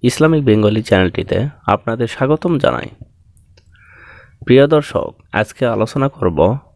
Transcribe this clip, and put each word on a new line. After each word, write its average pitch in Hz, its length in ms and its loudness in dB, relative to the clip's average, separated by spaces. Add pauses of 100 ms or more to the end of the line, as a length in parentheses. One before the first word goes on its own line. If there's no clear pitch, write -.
ইসলামিক 156 420 2
বেঙ্গলি 107 380 2
চ্যানেলটিতে - 540 0 (280)
আপনাদের 113 420 -2
স্বাগতম 151 520 -2
জানাই। - 300 -4 (1600)
প্রিয় 127 220 6
দর্শক, - 420 -2 (220)
আজকে - 360 -4
আলোচনা 113 420 -2
করব 87 300 -2 (360)